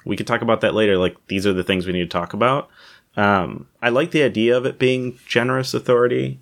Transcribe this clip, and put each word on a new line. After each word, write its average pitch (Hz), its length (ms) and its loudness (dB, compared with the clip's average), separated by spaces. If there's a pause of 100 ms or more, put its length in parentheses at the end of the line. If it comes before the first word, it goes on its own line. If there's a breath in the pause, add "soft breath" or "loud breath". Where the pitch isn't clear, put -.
we 101 120 -4
could 104 100 -6
talk 117 160 -2
about 113 180 0
that 104 140 0
later. 104 220 4
Like, 90 200 0 (120)
these 98 180 -2
are 101 60 4
the 90 120 -2
things 92 220 -2
we 92 60 -4
need 90 80 -2 (100)
to 95 80 -4
talk 87 140 -6
about." 127 360 0 (480 soft breath)
Um, 98 500 0 (160)
I 120 60 0
like 143 240 0
the 151 100 2
idea 117 340 2
of 123 80 -2
it 131 140 -6
being 127 480 -2
generous 131 480 -2
authority. 127 680 0